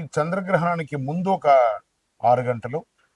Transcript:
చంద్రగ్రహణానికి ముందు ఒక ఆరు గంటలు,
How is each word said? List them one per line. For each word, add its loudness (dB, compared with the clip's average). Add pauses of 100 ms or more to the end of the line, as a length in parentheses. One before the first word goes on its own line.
చంద్రగ్రహణానికి -4
ముందు -4
ఒక 0 (760)
ఆరు 4
గంటలు, -6 (280)